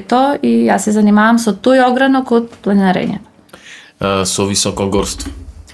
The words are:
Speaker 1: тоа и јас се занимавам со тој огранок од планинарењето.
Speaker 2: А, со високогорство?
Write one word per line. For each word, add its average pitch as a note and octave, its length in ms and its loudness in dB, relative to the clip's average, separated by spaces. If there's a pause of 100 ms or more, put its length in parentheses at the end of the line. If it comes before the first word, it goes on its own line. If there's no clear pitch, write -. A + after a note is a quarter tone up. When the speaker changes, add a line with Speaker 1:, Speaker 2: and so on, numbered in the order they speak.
Speaker 1:
тоа C#4 320 0
и A#3 320 0
јас G3+ 160 0
се G#3+ 80 0
занимавам G#3+ 480 4
со A3 120 -2
тој B3+ 280 2
огранок C4 500 0
од A#3 200 0 (100)
планинарењето. G3 640 0 (720)
Speaker 2:
А, G2 260 0
со G2 200 -2
високогорство? G2 840 -4 (420)